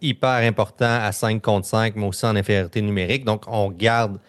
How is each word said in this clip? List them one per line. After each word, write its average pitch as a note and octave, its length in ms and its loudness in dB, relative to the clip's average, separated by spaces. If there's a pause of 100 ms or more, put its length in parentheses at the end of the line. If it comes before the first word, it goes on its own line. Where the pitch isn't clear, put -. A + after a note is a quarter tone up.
hyper C3 280 0
important A#2 760 2
à G2+ 80 0
cinq A2 320 -2
contre G2+ 240 0
cinq, A2 280 0
mais G#2 120 -2
aussi F#2 180 -4
en A2 100 2
infériorité G2 460 0
numérique. G#2 420 -2
Donc, G#2+ 240 -2
on G#2 220 0
garde G#2 600 0